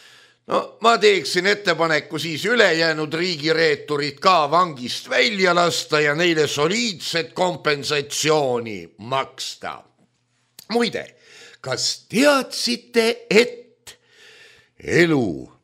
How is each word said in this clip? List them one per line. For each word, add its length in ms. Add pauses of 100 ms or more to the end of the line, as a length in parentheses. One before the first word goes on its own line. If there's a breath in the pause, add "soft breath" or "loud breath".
(480 soft breath)
no 340
ma 160
teeksin 500
ettepaneku 720
siis 260
ülejäänud 680
riigireeturid 1120
ka 280
vangist 580
välja 460
lasta 440
ja 160
neile 320
soliidset 840
kompensatsiooni 1600
maksta. 840 (880)
Muide, 340 (560 loud breath)
kas 480
teadsite, 1200
et 680 (840 soft breath)
elu 720 (120)